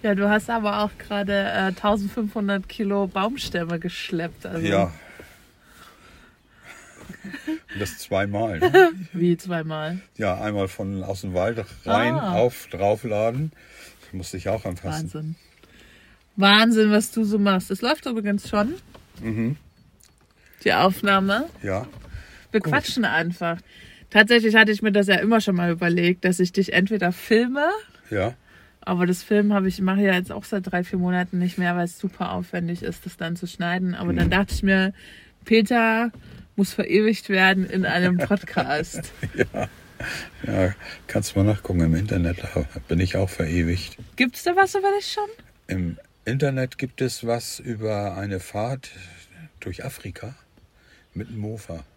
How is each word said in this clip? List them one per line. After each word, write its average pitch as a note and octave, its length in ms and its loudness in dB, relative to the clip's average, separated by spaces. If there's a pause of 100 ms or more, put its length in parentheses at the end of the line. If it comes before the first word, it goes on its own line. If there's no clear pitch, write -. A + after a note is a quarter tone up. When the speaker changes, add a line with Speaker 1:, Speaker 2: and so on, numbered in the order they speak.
Speaker 1:
Ja, G#3 140 4
du G3+ 120 2
hast G#3 220 2
aber G#3 320 0
auch G#3 160 0
gerade, G3+ 460 -2
äh, G3 280 0
tausendfünfhundert G3+ 960 -2
Kilo G3+ 380 -2
Baumstämme F3+ 720 -4
geschleppt, E3+ 680 -6
also. G#2+ 200 -4
Speaker 2:
Ja. F#2+ 260 2 (2750)
Und G2 60 -6
das - 180 -6
zweimal, G2+ 600 -2
ne? F4+ 320 6 (120)
Speaker 1:
<laughs> D#3+ 100 -14
Wie F3 240 2
zweimal? D#3+ 640 -6 (160)
Speaker 2:
Ja, F#2+ 240 -2
einmal G#2 280 -2
von, F#2+ 360 -6
aus F#2+ 160 -6
dem F#2+ 140 -8
Wald G#2 300 0 (200)
rein, A#2 300 2
Speaker 1:
Ah. F#3 200 -2
Speaker 2:
auf, B2 360 0
draufladen. G#2+ 840 0 (520)
Das - 80 -18
musste F#2 240 -10
ich F#2 120 -6
auch G#2+ 160 -2
anfassen. F#2 480 -6
Speaker 1:
Wahnsinn. D#3 220 -8 (1000)
Wahnsinn, G#3+ 540 8
was G#3+ 220 4
du A3 120 0
so G#3 140 0
machst. G3 320 2
Es G3 120 -4
läuft C#4+ 240 -2
übrigens G3+ 420 -2
schon. A3 260 0 (460)
Speaker 2:
Mhm. A2+ 360 -2 (1080)
Speaker 1:
Die - 80 4
Aufnahme. G3 720 4 (180)
Speaker 2:
Ja. - 240 -2 (640)
Speaker 1:
Wir - 100 2
Speaker 2:
Gut. D3+ 120 -2
Speaker 1:
quatschen C4+ 320 0
einfach. E3+ 540 -2 (520)
Tatsächlich A3 460 6
hatte A3 160 8
ich G#3 100 -2
mir G#3+ 100 2
das G3+ 140 4
ja F#3+ 100 4
immer A3 240 4
schon G3 160 0
mal F3 140 2
überlegt, F3 540 0
dass F#3 160 2
ich F3+ 120 2
dich F#3+ 220 0
entweder G3 380 2
filme, B3 540 2 (440)
Speaker 2:
Ja. G#2+ 240 -2 (480)
Speaker 1:
aber F3+ 240 0
das F3+ 160 0
Filmen G#3 320 2
habe F#3+ 140 2
ich, F#3 120 -4
mache F#3+ 200 2
ich G3+ 60 4
ja F#3+ 60 4
jetzt F#3 180 0
auch - 140 -8
seit F#3+ 260 -6
drei, F3+ 140 -2
vier F#3+ 140 -4
Monaten F3+ 400 0
nicht F3+ 180 -2
mehr, F3 200 0
weil F3 100 0
es - 120 -10
super - 340 -6
aufwendig F3 500 -6
ist, - 240 -8
das F3+ 100 -12
dann E3+ 200 -6
zu F3+ 100 -10
schneiden. F3+ 480 -4
Aber F3 180 -4
dann E3+ 140 2
Speaker 2:
Mhm. F3 60 2
Speaker 1:
dachte F#3+ 200 2
ich - 100 -2
mir, F#3+ 300 4 (540)
Peter A3+ 640 4 (440)
muss G3 180 0
verewigt G#3+ 560 2
werden F#3+ 360 4
in F#3+ 200 0
einem F3+ 320 2
Podcast. D#3 920 -2 (100)
Speaker 2:
<laughs> - 120 -8
Ja. - 340 -2 (800)
Ja, G2 280 2 (320)
kannst - 280 -4
mal G2 100 4
nachgucken G2+ 360 2
im D#2+ 140 4
Internet, F2 480 0
da - 240 -4 (220)
bin E2 120 2
ich F#2 160 0
auch F#2+ 140 0
verewigt. E2+ 680 -2 (200)
Speaker 1:
Gibt's - 260 0
da F4 140 0
was F#4+ 180 4
über G4 140 2 (100)
dich - 120 -8
schon? G#4 180 -4 (400)
Speaker 2:
Im F2 280 -4 (300)
Internet C3 500 -2
gibt - 240 -6
es B2 260 -4
was A#2 340 -4
über G#2 580 -4
eine G2 220 -4
Fahrt A#2+ 500 -6 (680)
durch - 260 -10
Afrika A2 480 -12 (800)
mit A2 160 -8
dem A2+ 80 -10
Mofa. G#2 440 -8 (140)